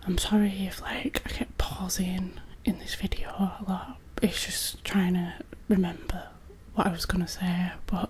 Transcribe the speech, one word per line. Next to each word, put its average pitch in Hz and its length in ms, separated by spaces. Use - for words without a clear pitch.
I'm 180 120
sorry 208 320
if, - 160
like, - 420
I - 60
kept - 280
pausing 185 800
in 190 140
this - 160
video - 360
a 196 360
lot. 190 300
It's - 220
just - 400
trying 180 300
to 175 200
remember 180 600
what 196 120
I 202 40
was 170 160
gonna 180 220
say, 180 440
but 185 240